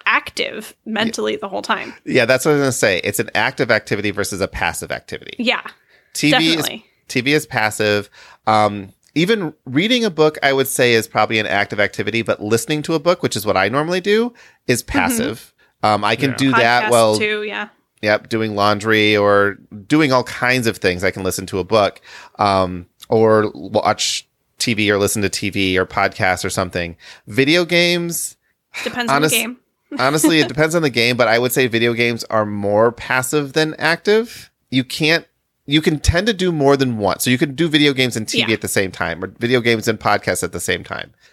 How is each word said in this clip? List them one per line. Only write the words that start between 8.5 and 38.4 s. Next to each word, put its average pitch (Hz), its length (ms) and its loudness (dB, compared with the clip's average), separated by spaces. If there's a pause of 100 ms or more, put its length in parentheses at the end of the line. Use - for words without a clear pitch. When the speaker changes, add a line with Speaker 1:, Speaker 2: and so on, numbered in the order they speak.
Speaker 2:
even 175 400 0 (100)
reading 220 400 0
a 208 60 0
book, 151 320 2
I 139 100 2
would 135 160 2
say, 123 260 2
is 110 140 2
probably 110 300 0
an 107 80 0
active 101 340 -2
activity, 104 420 -2
but 92 200 -2
listening 113 400 -2
to 160 120 -4
a 160 40 0
book, 175 240 0
which - 140 -2
is 104 100 -4
what 95 100 0
I 95 140 2
normally 160 320 -2
do, 220 320 0 (320)
is 120 160 0
Speaker 1:
Mm-hmm. - 160 -4
Speaker 2:
passive. - 560 -4 (280)
Um, 104 220 2
I 110 120 2
can 135 140 -2
Speaker 3:
Yeah. 113 60 -8
Speaker 2:
do 135 160 2
that 117 320 4
Speaker 1:
Podcasts 107 60 0
Speaker 2:
while 110 280 4
Speaker 1:
too, 214 260 -2
yeah. 208 240 -8 (340)
Speaker 2:
Yep, - 260 0
doing 110 260 -2
laundry 104 600 2
or 101 400 2 (300)
doing 151 260 2
all 123 120 2
kinds 123 420 -2
of 104 100 0
things. 90 280 -2
I 92 60 2
can 95 120 -10
listen 92 240 -4
to 98 120 -6
a 92 60 -2
book, 101 380 0 (360)
um, 95 460 0 (240)
or 110 460 4
watch - 720 -2 (320)
T 120 160 -2
V 104 160 0
or 101 80 4
listen 101 240 0
to 95 60 0
T 98 220 -4
V 92 280 0
or 92 80 2
podcasts 98 580 0
or 92 60 -4
something. 87 460 -4 (320)
Video 139 360 2
games, 170 720 -2 (460)
Speaker 1:
Depends 240 300 -4
Speaker 2:
honest-, 151 220 2
Speaker 1:
on 226 60 0
the 220 60 -6
game. 247 100 -12 (220)
<laughs> - 220 -16
Speaker 2:
honestly, 151 400 2
it 147 80 2
depends 151 260 0
on 175 80 2
the 147 80 0
game, 120 260 2
but 117 120 2
I 113 100 4
would 123 140 0
say 131 160 2
video 117 240 2
games 117 320 -2
are 107 220 0
more 104 440 2
passive 127 600 -2
than 156 260 0
active. 208 720 -2 (200)
You 127 140 0
can't, 156 420 0 (400)
you 147 160 2
can 156 160 2
tend 175 300 2
to 233 40 0
do 180 200 0
more 143 260 4
than 127 200 0
one. 95 220 0
So - 100 -2
you 127 80 4
can 143 160 -2
do 160 140 0
video 147 240 4
games 127 240 -2
and 110 120 -6
T - 140 -4